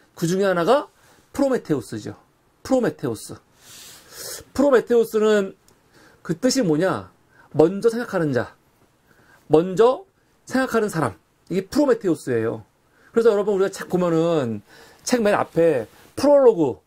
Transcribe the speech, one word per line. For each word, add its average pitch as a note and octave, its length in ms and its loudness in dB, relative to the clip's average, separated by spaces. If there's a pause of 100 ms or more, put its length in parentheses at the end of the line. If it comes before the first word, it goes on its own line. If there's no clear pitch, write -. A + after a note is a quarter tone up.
(160)
그 E3+ 120 -4
중에 F#3+ 160 0
하나가 F#3+ 440 0 (460)
프로메테우스죠. C#3 840 -4 (480)
프로메테우스. F3+ 720 -4 (1160)
프로메테우스는 A3 1000 2 (680)
그 E3 160 -6
뜻이 B3+ 240 0
뭐냐? D3+ 500 -2 (400)
먼저 F#3 380 4
생각하는 F#3+ 440 -2
자, A2 220 -4 (920)
먼저 F#3+ 560 2 (420)
생각하는 A#3 440 -2
사람. D3 260 -4 (340)
이게 F#3+ 180 -4
프로메테우스예요. C#3 960 -2 (480)
그래서 A3+ 200 2
여러분 G3+ 240 0
우리가 F#3+ 140 0
책 - 200 -12
보면은 E3 720 0 (420)
책 B3 180 0
맨 G#3 120 0
앞에 D3 540 0 (280)
프롤로그 A#3 720 2